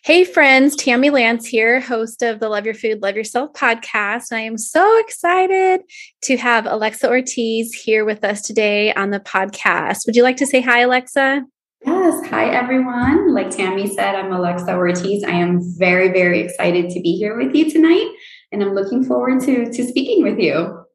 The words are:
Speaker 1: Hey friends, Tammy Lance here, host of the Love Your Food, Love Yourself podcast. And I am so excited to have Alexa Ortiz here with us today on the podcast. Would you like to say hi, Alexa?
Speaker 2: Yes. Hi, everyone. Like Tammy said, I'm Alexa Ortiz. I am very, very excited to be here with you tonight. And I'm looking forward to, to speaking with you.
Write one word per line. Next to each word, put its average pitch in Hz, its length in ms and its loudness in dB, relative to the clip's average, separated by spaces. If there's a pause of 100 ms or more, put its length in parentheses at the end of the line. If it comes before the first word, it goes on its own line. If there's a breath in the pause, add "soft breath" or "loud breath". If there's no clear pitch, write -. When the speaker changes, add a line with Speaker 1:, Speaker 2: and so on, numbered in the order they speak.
Speaker 1:
Hey 349 220 4
friends, 277 500 4
Tammy 262 360 2
Lance 233 360 0
here, 233 320 2
host 226 440 -6
of 220 160 -2
the 220 100 -4
Love 208 160 -4
Your 220 80 -4
Food, 214 280 -4
Love 196 140 -4
Yourself 240 380 -6
podcast. 233 760 -4
And 226 80 -6
I - 20 -8
am 226 160 -10
so 392 420 2
excited 381 840 0 (420 loud breath)
to 262 140 0
have 233 280 0
Alexa 220 420 -2
Ortiz 226 680 -2
here 220 300 0
with 214 200 -2
us 202 180 -4
today 208 520 0
on 196 180 -2
the 202 80 -4
podcast. 190 840 -2
Would 226 100 -2
you 240 80 6
like 254 140 2
to 269 100 0
say 262 120 2
hi, 240 220 2
Alexa? 262 600 0 (420)
Speaker 2:
Yes. 349 440 0
Hi, 220 200 0
everyone. 254 840 2
Like 190 180 -2
Tammy 196 360 -4
said, 196 280 -2
I'm 190 180 -4
Alexa 180 400 -2
Ortiz. 180 500 -2
I - 80 -6
am 175 280 2 (180)
very, 185 320 4
very 180 320 2
excited 175 480 -2
to 180 100 -6
be 170 160 0
here 214 220 -4
with 262 180 -2
you 311 140 4
tonight. 330 420 4 (400 loud breath)
And 202 120 -4
I'm 196 100 0
looking 196 320 -2
forward 254 360 0
to, 240 300 0
to 247 160 -4
speaking 320 360 0
with 208 160 0
you. 165 400 0 (160)